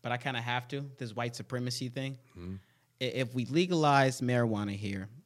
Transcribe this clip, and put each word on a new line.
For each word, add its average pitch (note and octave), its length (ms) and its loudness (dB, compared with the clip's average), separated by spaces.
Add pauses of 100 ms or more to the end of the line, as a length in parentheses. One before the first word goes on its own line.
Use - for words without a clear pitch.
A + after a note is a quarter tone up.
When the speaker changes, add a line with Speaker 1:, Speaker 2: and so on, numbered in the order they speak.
Speaker 1:
but A#2+ 100 -2
I B2 40 0
kinda B2 240 -2
have B2 280 -2
to, C#3+ 160 -6 (140)
this A2+ 160 -8
white A#2+ 200 -4
supremacy B2 540 -4
thing. C3 300 -6 (200)
Speaker 2:
Mm-hmm. F2+ 160 -8 (460)
Speaker 1:
I-, C3 40 0
if B2 300 -2
we B2 120 0
legalize C#3+ 760 4
marijuana A2+ 560 2
here G2 320 -6 (180)